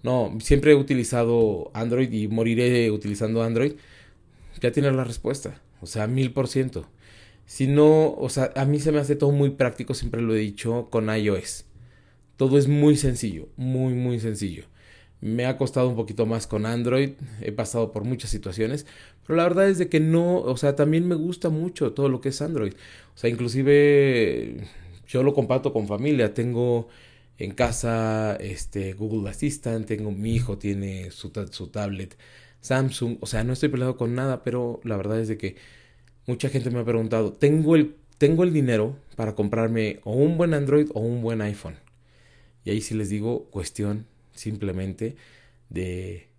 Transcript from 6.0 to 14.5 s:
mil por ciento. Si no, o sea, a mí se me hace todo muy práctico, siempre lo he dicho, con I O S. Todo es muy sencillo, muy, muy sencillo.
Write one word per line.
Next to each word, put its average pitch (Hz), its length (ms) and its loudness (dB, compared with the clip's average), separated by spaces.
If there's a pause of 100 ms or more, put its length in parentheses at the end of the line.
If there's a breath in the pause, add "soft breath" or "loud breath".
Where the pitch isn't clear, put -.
mil 127 280 0
por 131 120 0
ciento. 127 440 -2 (560 soft breath)
Si - 200 -2
no, 151 460 6
o - 160 -4
sea, 131 260 0
a 135 120 0
mí 143 140 4
se 151 120 2
me 147 80 2
hace 143 160 0
todo 143 160 2
muy 143 180 4
práctico, 123 440 -2
siempre 117 260 -4
lo 113 140 0
he 107 40 4
dicho, 113 520 -2
con 110 180 0
I 107 220 2
O 98 60 2
S. - 280 -8 (720 soft breath)
Todo 135 220 4
es 139 100 4
muy 147 300 6
sencillo, 113 580 -2
muy, 127 380 -2
muy 123 260 -2
sencillo. 101 460 -6 (560 soft breath)